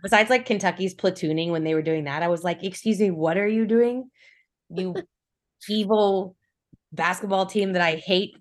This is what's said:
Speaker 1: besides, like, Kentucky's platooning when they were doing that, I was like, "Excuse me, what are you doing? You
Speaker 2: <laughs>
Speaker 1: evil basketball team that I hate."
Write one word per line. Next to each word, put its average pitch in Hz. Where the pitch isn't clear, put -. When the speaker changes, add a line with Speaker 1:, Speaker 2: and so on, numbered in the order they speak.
Speaker 1:
besides, 208
like, 254
Kentucky's 185
platooning 170
when 160
they 160
were 156
doing 156
that, 143
I 170
was 170
like, 175
"Excuse 196
me, 202
what 160
are 202
you 220
doing? 240
You 180
Speaker 2:
<laughs> -
Speaker 1:
evil 202
basketball 185
team 190
that 175
I 165
hate." 185